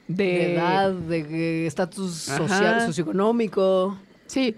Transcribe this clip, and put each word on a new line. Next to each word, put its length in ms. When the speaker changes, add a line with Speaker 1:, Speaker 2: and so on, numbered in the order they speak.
Speaker 1:
de 160
Speaker 2:
De 320
edad, 360
de, 280
eh, 480
estatus 600
Speaker 1:
Ajá. 80
Speaker 2:
social, 380
socioeconómico. 1120
Speaker 1:
Sí, 300